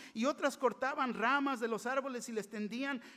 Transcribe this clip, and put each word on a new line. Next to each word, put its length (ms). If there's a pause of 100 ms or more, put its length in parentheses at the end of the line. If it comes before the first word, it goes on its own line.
(140)
y 120
otras 320
cortaban 560
ramas 480
de 80
los 160
árboles 420
y 60
les 160
tendían, 480 (200)